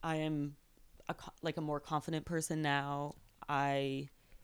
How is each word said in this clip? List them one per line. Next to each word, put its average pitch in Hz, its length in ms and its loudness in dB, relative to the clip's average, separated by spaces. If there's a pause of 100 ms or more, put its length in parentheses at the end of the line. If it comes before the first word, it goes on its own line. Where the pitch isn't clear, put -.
I 160 140 0
am 147 380 0 (520)
a 170 60 0
co-, - 180 -14 (100)
like, 160 160 0
a 160 40 -2
more 147 180 0
confident 156 460 -2
person 160 360 0
now. 143 540 0 (320)
I 139 640 2 (340)